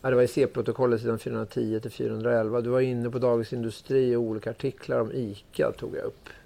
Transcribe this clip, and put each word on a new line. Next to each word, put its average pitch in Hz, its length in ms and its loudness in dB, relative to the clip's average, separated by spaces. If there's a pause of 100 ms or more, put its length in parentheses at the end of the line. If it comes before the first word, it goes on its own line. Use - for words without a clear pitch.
Ja, 131 80 0
det 127 60 4
var 123 60 8
i 123 60 4
C-protokollet 120 720 2
sidan 117 180 0
fyrahundratio 110 600 -2
till 117 100 -8
fyrahundraelva. 113 720 0
Du 117 100 -2
var 127 100 4
inne 123 300 0
på 127 80 -4
Dagens 117 340 2
Industri 123 640 0
och 120 60 2
olika 110 280 -4
artiklar - 500 -4
om 113 120 -2
ICA - 600 -2
tog - 240 -8
jag - 80 -6
upp. - 240 -10 (180)